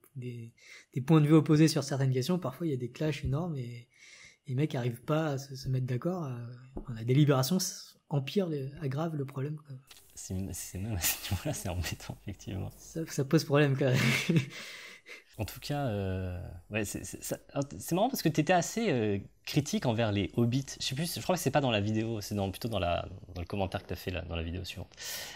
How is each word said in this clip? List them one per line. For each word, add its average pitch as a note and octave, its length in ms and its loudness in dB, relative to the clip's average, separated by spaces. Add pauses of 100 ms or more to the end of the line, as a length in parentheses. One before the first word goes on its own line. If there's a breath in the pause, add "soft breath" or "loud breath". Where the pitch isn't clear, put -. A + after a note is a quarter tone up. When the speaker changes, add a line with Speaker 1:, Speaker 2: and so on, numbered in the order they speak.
(140)
Speaker 1:
des, A#2+ 380 -10 (420 loud breath)
des C3+ 60 -2
points D#3+ 200 6
de D3 60 6
vue D3+ 80 6
opposés D#3 320 8
sur D#3 160 2
certaines C3+ 300 2
questions. C3+ 260 2
Parfois, E3 300 -4
il - 20 0
y C3+ 40 0
a B2+ 40 0
des A#2+ 120 -6
clashs D#3 340 -2
énormes D3 320 -2
et A#2+ 320 -10 (580 loud breath)
les B2+ 80 -4
mecs D3 220 2
arrivent A#2+ 260 -2
pas D#3 280 2
à C3+ 80 -2
se, C3+ 180 -12
se - 120 -8
mettre B2+ 180 2
d'accord. D#3+ 400 -2
Euh, B2 100 -6 (580)
la A2 80 -10
délibération C3+ 540 6
s-, - 420 -4 (100)
empire, D#3 380 2
le, C#3+ 240 -2 (100)
aggrave D#3 360 -2
le C#3 80 -2
problème, C#3 320 -4
quoi. C#3 180 -16 (440)
Speaker 2:
C'est, - 160 -8 (200)
c'est - 240 -10
même G#2+ 160 -4
à F2 60 -2
ce - 300 -2
niveau-là, A#2+ 220 -2
c'est - 160 -6
embêtant, - 540 -4
effectivement. G2 560 -6
Speaker 1:
Ça, - 280 -8
ça - 160 -2
pose D3+ 220 4
problème, C#3 320 4
quand C#3 80 2
même. C3 140 4
<laughs> - 400 4 (1000 loud breath)
Speaker 2:
En G#2+ 60 0
tout - 160 -10
cas, C#3+ 280 -2
euh... F#2+ 520 -2 (300)
ouais, G#2+ 160 0
c'est, - 180 -6
c'est, - 180 -12
ça, - 140 -4 (420)
c'est - 160 -4
marrant G#3 140 4
parce A#3 140 -4
que D#3+ 80 4
t'étais F#3 240 4
assez, F#3 360 2
euh, G#2+ 280 4 (260)
critique D#3 400 0
envers A2+ 260 2
les G2+ 240 2
hobbits. A#2+ 300 2 (160)
Je - 60 -4
sais C3 80 -2
plus, E3 200 -2
je A#2 60 -6
crois F3+ 160 0
que E3+ 60 -2
c'est C#3 80 0
pas D3+ 100 4
dans C3 100 2
la G#2 120 4
vidéo, A2 400 0
c'est - 120 -6
dans, G2 160 0
plutôt - 180 -6
dans G#2+ 100 0
la... E2+ 280 0 (280)
dans F2 80 -6
le E2+ 40 -8
commentaire G2 360 -2
que - 60 -16
t'as F2+ 80 -6
fait - 140 -6
là, F2 120 -4
dans E2+ 140 -6
la E2 60 -2
vidéo E2+ 220 -6
suivante. - 260 -10 (460 loud breath)